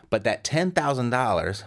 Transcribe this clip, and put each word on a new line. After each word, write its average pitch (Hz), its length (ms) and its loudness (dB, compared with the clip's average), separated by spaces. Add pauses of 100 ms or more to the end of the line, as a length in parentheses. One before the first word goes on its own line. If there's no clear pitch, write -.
(100)
But 107 140 0
that - 180 0
ten 175 300 0
thousand 143 380 0
dollars, 101 560 0